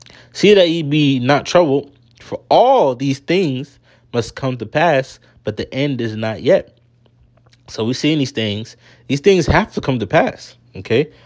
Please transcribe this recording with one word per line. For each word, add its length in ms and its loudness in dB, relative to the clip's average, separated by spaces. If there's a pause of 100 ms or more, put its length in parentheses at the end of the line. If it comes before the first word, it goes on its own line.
(320)
"See 220 4
that 140 6
ye 160 -2
be 340 2
not 260 0
troubled, 460 2 (300)
for 200 -12 (100)
all 440 4
these 240 -4
things 600 -4 (320)
must 240 -4
come 220 -6
to 80 -10
pass, 520 0 (240)
but 140 -8
the 180 -10
end 260 -4
is 140 -6
not 280 -8
yet." 360 0 (880)
So 180 -8
we're 100 -2
seeing 240 -2
these 120 -4
things. 460 -8 (320)
These 120 -4
things 260 2
have 280 0
to 60 -8
come 180 -2
to 80 -6
pass, 480 -2 (220)
okay? 340 -2 (160)